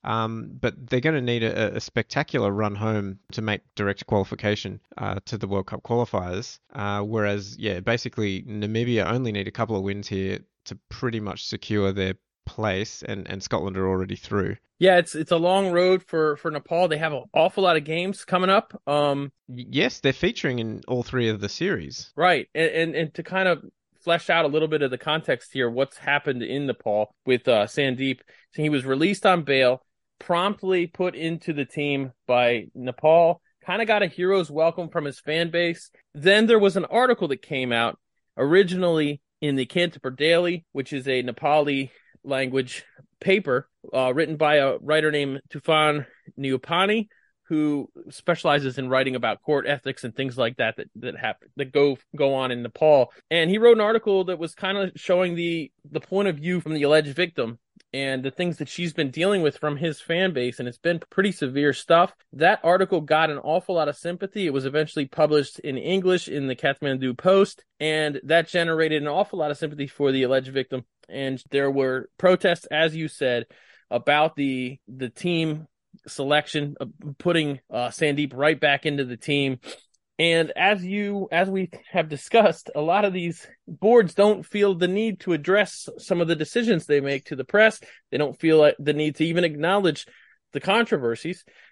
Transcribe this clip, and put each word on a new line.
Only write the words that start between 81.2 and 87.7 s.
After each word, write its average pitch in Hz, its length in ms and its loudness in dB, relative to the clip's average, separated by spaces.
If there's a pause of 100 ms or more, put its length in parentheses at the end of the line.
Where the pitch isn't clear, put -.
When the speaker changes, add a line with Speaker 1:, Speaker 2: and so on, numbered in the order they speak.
Speaker 2:
as 180 180 2
we 190 220 -4 (220)
have 165 160 -2
discussed, 170 640 2
a 147 60 -4
lot 175 240 2
of 196 80 0
these 170 340 -6 (220)
boards 202 460 4
don't 202 300 4
feel 202 300 2
the 175 140 0
need 208 320 -2
to 180 120 -2
address 180 560 0 (100)
some 175 220 0
of 170 60 2
the 165 80 2
decisions 180 520 0
they 143 140 2
make 139 260 -4
to 143 100 -10
the 127 80 -6
press. 214 360 4 (300)